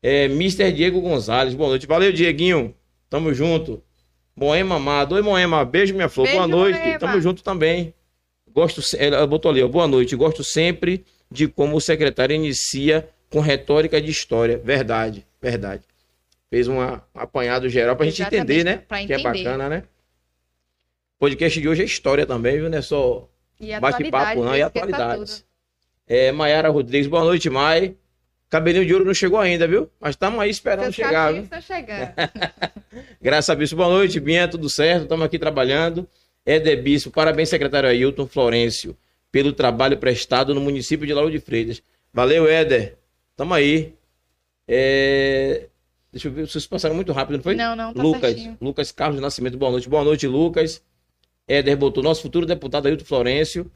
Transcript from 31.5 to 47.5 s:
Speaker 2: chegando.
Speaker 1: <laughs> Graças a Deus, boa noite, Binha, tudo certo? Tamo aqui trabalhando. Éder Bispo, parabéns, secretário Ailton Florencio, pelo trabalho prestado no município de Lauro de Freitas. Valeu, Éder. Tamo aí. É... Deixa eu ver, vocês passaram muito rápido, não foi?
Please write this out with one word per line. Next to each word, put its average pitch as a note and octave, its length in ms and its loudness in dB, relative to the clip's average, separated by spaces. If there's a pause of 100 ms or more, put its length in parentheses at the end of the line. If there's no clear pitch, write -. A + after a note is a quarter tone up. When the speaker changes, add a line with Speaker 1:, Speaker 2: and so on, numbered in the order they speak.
Speaker 2:
chegando. G#3+ 380 -10 (480)
Speaker 1:
<laughs> - 580 -14
Graças D3 300 0
a D#3+ 40 4
Deus, D3 180 -2
boa F3 160 2
noite, F#3 320 2
Binha, E3 260 0
tudo E3 240 -6
certo? E3 380 2
Tamo D#3+ 160 -2
aqui D#3 120 -4
trabalhando. D#3 720 0 (380)
Éder D3+ 360 2
Bispo, C#3 300 0
parabéns, D#3 380 2
secretário C#3 400 0
Ailton C3 400 0
Florencio, A#2+ 680 0 (360)
pelo C#3 200 2
trabalho C3 460 0
prestado C3 560 0
no C#3 60 -2
município C#3+ 460 -4
de C#3+ 60 -4
Lauro D3 180 0
de D#3 100 -6
Freitas. A#2 420 -6 (300)
Valeu, C#3+ 360 4
Éder. D3 460 2 (420)
Tamo D#3+ 160 -4
aí. D#3 420 2 (760)
É... C3+ 960 2 (460)
Deixa B2+ 160 -8
eu C3 40 -8
ver, D#3 140 -8
vocês D3 200 -8
passaram - 280 -4
muito F3+ 180 -4
rápido, C3+ 240 -4
não C3 60 -6
foi? F#3+ 140 -2